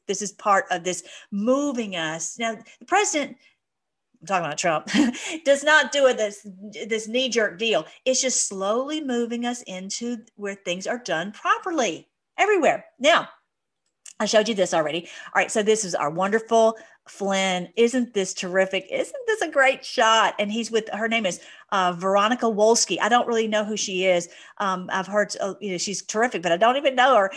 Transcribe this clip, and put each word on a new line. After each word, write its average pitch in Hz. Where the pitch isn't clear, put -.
this 202
is 202
part 196
of 175
this 180
moving 240
us. 160
Now, 226
the -
president, 349
I'm 160
talking 180
about 151
Trump, 160
<laughs> 320
does 277
not 302
do 277
it 247
this, 208
this 214
knee-jerk 220
deal. 208
It's 254
just 254
slowly 247
moving 240
us 247
into 202
where 202
things 190
are 247
done 190
properly 330
everywhere. 339
Now, 254
I 214
showed 214
you 226
this 185
already. 160
All 202
right, 160
so 226
this 214
is 170
our 147
wonderful 220
Flynn. 190
Isn't 233
this 190
terrific? 190
Isn't -
this 440
a 330
great 269
shot? 220
And 208
he's 220
with, 220
her 214
name 226
is, -
uh, 185
Veronica 202
Wolski. 220
I 214
don't 240
really 226
know 214
who 208
she 185
is. 180
Um, 185
I've 185
heard, 202
uh, 190
you 202
know, 175
she's 185
terrific, 214
but 175
I 175
don't 233
even 277
know 254
her. 190